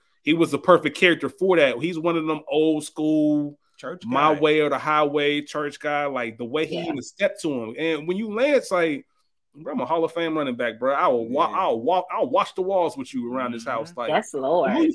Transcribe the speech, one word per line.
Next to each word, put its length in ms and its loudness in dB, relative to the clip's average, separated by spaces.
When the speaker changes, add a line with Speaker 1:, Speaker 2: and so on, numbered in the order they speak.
Speaker 1:
he 120 2
was 160 2
the 80 0
perfect 380 4
character 320 2
for 280 0
that. 220 4
He's 220 -4
one 160 0
of 100 -2
them 220 -2
old 360 2
school 720 0
Speaker 2:
Church 280 -14
Speaker 1:
my 300 4
Speaker 2:
guy. 60 -4
Speaker 1:
way 200 4
or 100 2
the 80 -2
highway 640 0
church 360 -8
guy, 280 -4
like, 300 -6
the 80 -10
way 220 -2
he 100 -6
Speaker 3:
Yeah. 100 -6
Speaker 1:
even 160 -6
stepped 400 -4
to 100 -2
him. 260 -6
And 300 -4
when 80 -2
you 180 -6
Lance, 380 2
like, 340 0
bro, 180 -12
I'm 80 -4
a 60 -4
Hall 180 0
of 80 -2
Fame 240 -2
running 200 -2
back, 240 -4
bro. 140 0
I 120 2
will 220 2
wa-, 200 2
Speaker 2:
Yeah. 100 -6
Speaker 1:
I'll 220 0
walk, 300 0
I'll 180 -2
wash 260 0
the 80 -4
walls 340 0
with 180 -10
you 180 -6
around 200 -4
this 100 -8
Speaker 2:
Mm-hmm. 80 -8
Speaker 1:
house. 260 -6
Like, 140 -6
Speaker 3:
Yes, 240 -2
Lord. 380 2
Speaker 1:
who 100 2
you 120 2